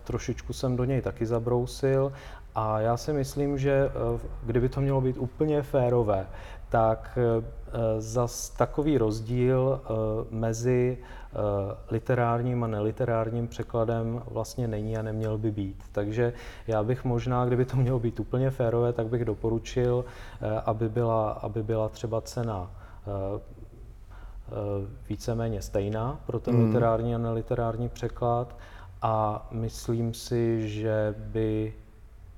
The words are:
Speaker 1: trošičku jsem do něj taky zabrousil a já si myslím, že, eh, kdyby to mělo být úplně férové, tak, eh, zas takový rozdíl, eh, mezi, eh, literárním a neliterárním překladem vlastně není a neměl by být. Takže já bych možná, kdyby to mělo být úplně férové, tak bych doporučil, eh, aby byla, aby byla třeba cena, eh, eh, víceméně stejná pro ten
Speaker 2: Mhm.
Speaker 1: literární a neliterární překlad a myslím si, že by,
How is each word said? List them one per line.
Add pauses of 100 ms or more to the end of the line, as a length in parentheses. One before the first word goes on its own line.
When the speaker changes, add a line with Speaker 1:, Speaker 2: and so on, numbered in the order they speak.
Speaker 1:
trošičku
jsem
do
něj
taky
zabrousil (440)
a
já
si
myslím,
že, (260)
eh, (240)
kdyby
to
mělo
být
úplně
férové, (440)
tak,
eh, (580)
zas
takový
rozdíl,
eh, (400)
mezi, (360)
eh, (540)
literárním
a
neliterárním
překladem (100)
vlastně
není
a
neměl
by
být.
Takže (340)
já
bych
možná,
kdyby
to
mělo
být
úplně
férové,
tak
bych
doporučil, (360)
eh,
aby
byla,
aby
byla
třeba
cena, (360)
eh, (1120)
eh, (220)
víceméně
stejná
pro
ten
Speaker 2:
Mhm.
Speaker 1:
literární
a
neliterární
překlad (460)
a
myslím
si,
že
by, (640)